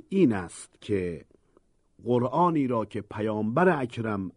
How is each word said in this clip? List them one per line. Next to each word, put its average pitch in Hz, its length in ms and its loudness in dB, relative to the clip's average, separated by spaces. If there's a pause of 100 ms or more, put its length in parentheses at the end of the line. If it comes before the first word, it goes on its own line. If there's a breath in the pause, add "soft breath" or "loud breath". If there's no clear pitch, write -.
این 180 240 4
است - 480 -10
که 90 440 -4 (800)
قرآنی 131 640 2
را 113 180 -2
که 101 160 -8
پیامبر 110 800 0
اکرم 110 560 -4